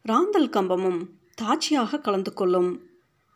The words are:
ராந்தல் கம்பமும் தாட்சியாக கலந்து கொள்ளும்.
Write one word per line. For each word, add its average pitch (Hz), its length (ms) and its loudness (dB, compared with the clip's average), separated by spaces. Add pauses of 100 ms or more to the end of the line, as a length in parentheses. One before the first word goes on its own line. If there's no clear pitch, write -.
ராந்தல் 302 460 2
கம்பமும் 185 500 0 (340)
தாட்சியாக 269 640 -2
கலந்து 196 340 -2
கொள்ளும். 180 360 2 (640)